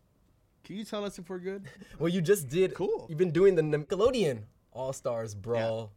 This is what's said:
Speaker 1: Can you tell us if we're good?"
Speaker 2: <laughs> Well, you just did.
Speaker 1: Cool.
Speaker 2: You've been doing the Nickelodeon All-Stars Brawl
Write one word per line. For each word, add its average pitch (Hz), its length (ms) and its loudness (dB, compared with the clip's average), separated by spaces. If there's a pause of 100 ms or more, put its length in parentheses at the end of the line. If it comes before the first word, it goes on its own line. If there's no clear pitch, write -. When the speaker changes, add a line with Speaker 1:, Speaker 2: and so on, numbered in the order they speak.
(640)
Speaker 1:
Can 180 140 -12
you 220 80 -8
tell 208 180 -6
us 196 160 -8
if 175 100 -14
we're 185 100 -8
good?" 190 260 -8 (180)
Speaker 2:
<laughs> - 160 -16
Well, 156 80 2
you 180 140 2
just 165 260 2
did. 185 260 2
Speaker 1:
Cool. 403 360 -2
Speaker 2:
You've 156 80 -8
been 180 140 2
doing 185 240 6
the 160 60 4
Nickelodeon 156 840 0 (280)
All-Stars 117 640 -6
Brawl 113 600 -2